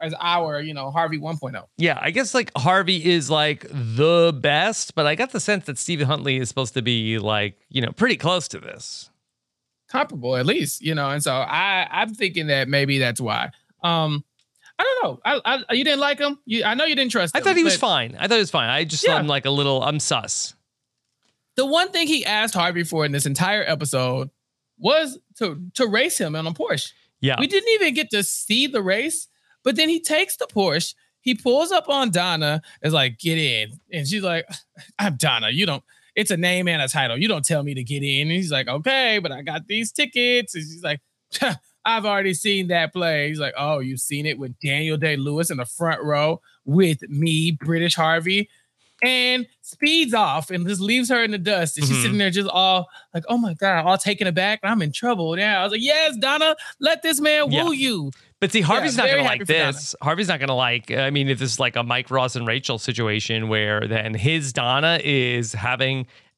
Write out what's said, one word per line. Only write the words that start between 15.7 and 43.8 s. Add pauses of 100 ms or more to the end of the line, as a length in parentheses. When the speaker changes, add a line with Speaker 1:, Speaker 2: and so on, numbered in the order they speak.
Speaker 1:
you
didn't
like
him?
You,
I
know
you
didn't
trust
Speaker 2:
I
Speaker 1:
him,
Speaker 2:
thought
he
was
Speaker 1:
but
Speaker 2:
fine.
I
thought
he
was
fine.
I
just
Speaker 1:
Yeah.
Speaker 2:
I'm,
like,
a
little,
I'm
sus. (1000)
Speaker 1:
The
one
thing
he
asked
Harvey
for
in
this
entire
episode (460)
was (200)
to, (140)
to
race
him
on
a
Porsche. (300)
Speaker 2:
Yeah.
Speaker 1:
We
didn't
even
get
to
see
the
race, (360)
but
then
he
takes
the
Porsche, (280)
he
pulls
up
on
Donna, (220)
is
like,
"Get
in." (120)
And
she's
like, (540)
"I'm
Donna.
You
don't, (300)
it's
a
name
and
a
title.
You
don't
tell
me
to
get
in."
And
he's
like,
"Okay,
but
I
got
these
tickets."
And
she's
like, (880)
"I've
already
seen
that
play."
He's
like,
"Oh,
you've